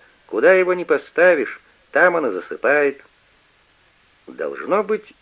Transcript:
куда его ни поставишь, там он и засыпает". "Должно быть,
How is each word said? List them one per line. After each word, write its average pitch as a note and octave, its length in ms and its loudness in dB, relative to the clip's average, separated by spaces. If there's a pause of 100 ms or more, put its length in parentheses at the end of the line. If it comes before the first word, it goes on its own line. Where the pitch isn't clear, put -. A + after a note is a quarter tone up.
(280)
куда C3+ 260 2
его F#3 200 2
ни F3+ 120 -4
поставишь, D#3+ 760 0 (320)
там E3+ 240 2
он D3 120 -2
и G#2+ 40 -2
засыпает". C3+ 720 -2 (1300)
"Должно D#2 540 -4
быть, G#3+ 400 -6